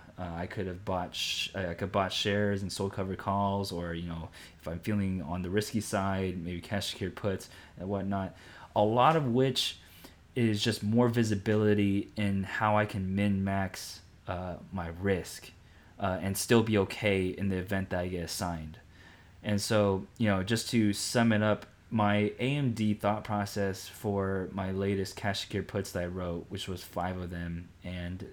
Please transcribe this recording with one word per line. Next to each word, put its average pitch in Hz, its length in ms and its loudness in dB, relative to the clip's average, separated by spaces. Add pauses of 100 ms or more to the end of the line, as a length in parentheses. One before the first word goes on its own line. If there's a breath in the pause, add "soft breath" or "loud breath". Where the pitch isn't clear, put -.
(180)
Uh, 90 180 -8
I 87 100 -6
could 95 200 -6
have 90 180 -8
bought 90 300 -4
sh-, - 420 -4
I 90 180 -2
could 95 160 -4
bought 95 220 0
shares 101 500 0
and 92 80 -4
sold 98 220 -4
covered 95 260 -4
calls, 101 540 0
or, 85 220 -4
you 85 120 -6
know, 82 220 -8 (320 loud breath)
if - 80 -12
I'm 85 100 -4
feeling 95 440 0
on 85 200 -4
the 90 80 -4
risky 104 300 0
side, 95 580 0
maybe 87 220 -6
cash 98 300 -4
secured 92 260 -4
puts 95 320 -4 (320 loud breath)
and 90 80 -6
whatnot. 98 480 -2 (400 loud breath)
A 107 60 6
lot 123 340 6
of 147 100 2
which 131 520 2 (580 loud breath)
is 110 260 4
just 113 220 0
more 117 240 6
visibility 104 1080 4
in 98 280 0
how 107 320 2
I 107 80 6
can 95 320 -2
min-max, 98 840 0 (260)
uh, 90 280 -6 (160)
my 90 160 -4 (120)
risk, 95 520 -2 (460 loud breath)
uh, 92 220 0
and 95 160 0
still 120 260 6
be 110 140 2
okay 95 520 2
in 98 200 -2
the 95 80 0
event 95 340 -2
that 90 100 0
I 90 80 -2
get 90 160 -4
assigned. 82 540 -6 (680 loud breath)
And 104 160 0
so, 101 460 4 (120)
you 113 100 2
know, 95 140 2
just 113 280 -2
to 110 220 4
sum 117 400 2
it 104 100 4
up, 104 240 2 (220)
my 104 520 2
A 135 160 0
M 139 160 2
D 107 220 2
thought 104 280 0
process 101 640 -2
for 98 640 -2
my 95 220 -2
latest 98 420 0
cash - 280 -4
secured - 260 -4
puts 98 240 -4
that 90 100 -2
I 87 40 -2
wrote, 90 420 -4
which 98 180 -8
was 90 160 -6
five 92 340 -4
of 90 140 -6
them, 85 380 -6 (160)
and 90 480 -8